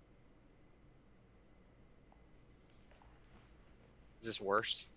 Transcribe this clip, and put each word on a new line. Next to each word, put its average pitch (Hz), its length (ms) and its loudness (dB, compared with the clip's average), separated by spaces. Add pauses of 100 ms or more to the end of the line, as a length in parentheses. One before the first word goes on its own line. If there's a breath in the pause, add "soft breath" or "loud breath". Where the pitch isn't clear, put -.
(4000)
Is 113 60 -2
this 113 140 4
worse? 104 560 8